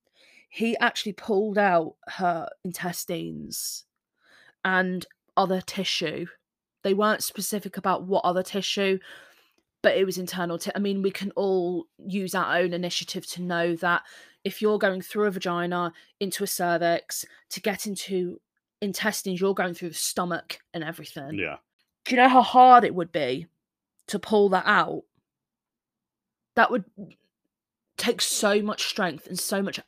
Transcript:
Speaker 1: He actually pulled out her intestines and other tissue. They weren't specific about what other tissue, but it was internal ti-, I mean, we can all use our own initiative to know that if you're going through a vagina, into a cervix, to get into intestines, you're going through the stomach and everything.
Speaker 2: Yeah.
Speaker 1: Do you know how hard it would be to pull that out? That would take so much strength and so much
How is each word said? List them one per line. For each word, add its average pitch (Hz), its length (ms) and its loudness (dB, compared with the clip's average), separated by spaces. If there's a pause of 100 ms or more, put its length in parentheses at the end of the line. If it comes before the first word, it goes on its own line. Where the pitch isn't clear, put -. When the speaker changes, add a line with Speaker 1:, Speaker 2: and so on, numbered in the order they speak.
(500)
Speaker 1:
He 226 280 -4
actually 220 360 -2
pulled 208 440 -2
out 180 380 2 (120)
her 170 420 -4 (140)
intestines 165 1200 -8 (800)
and 185 400 0 (320)
other 185 240 2
tissue. - 640 -6 (580)
They 196 100 2
weren't 208 300 0
specific - 540 -8
about 185 300 -2
what 190 180 2
other 180 180 0
tissue, 190 540 -2 (840)
but 202 120 6
it 190 100 4
was 180 120 -4
internal 175 400 -6
ti-, - 180 -8
I - 40 -4
mean, 196 240 0
we 190 80 2
can 196 200 -8
all 180 540 0 (140)
use 190 360 -6
our 170 220 0
own 180 160 0
initiative 175 540 -6
to - 160 -10
know 170 340 0
that 175 240 0 (420)
if - 180 -8
you're 214 180 2
going 185 220 0
through 208 260 -2
a 202 40 0
vagina, 175 600 -2 (260)
into 202 240 -4
a 196 40 -4
cervix, 170 800 0 (260)
to - 100 -10
get 196 240 -4
into 185 560 -6 (400)
intestines, 196 580 -4
you're 196 140 2
going 180 220 -2
through 175 140 -10
the 156 60 -12
stomach - 640 -6 (140)
and 165 100 -8
everything. 151 520 -12
Speaker 2:
Yeah. 82 220 -6 (480)
Speaker 1:
Do 254 100 0
you 240 60 8
know 262 80 10
how 254 120 8
hard 254 440 10
it 170 100 0
would 175 160 -4
be 147 360 -2 (600)
to 208 100 -4
pull 208 320 4
that 185 160 2
out? 170 380 2 (1500)
That 226 160 4
would 220 140 -2 (1120)
take 226 240 -2
so 214 400 2
much 208 260 -4
strength 170 400 -4
and 180 100 -10
so 196 240 -2
much 190 260 -4